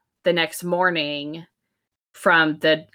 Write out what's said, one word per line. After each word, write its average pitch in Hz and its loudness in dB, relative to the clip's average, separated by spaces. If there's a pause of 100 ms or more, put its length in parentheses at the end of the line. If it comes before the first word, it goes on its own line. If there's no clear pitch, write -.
(220)
the 175 2
next 170 -2
morning 165 -2 (720)
from 160 2
the 156 2